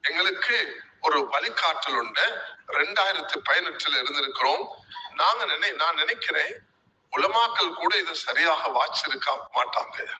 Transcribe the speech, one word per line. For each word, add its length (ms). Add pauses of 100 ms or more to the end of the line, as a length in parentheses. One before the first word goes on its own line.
எங்களுக்கு 760 (200)
ஒரு 300
வழிகாட்டல் 640
உண்டு. 460 (240)
ரெண்டாயிரத்தி 680 (160)
பதினெட்டுல 520
இருந்திருக்கிறோம். 640 (480)
நாங்க 320
நினை-, 260
நான் 220
நினைக்கிறேன் 760 (440)
உலமாக்கள் 640
கூட 240
இதை 160
சரியாக 540
வாச்சிருக்க 680 (160)
மாட்டாங்க. 520 (140)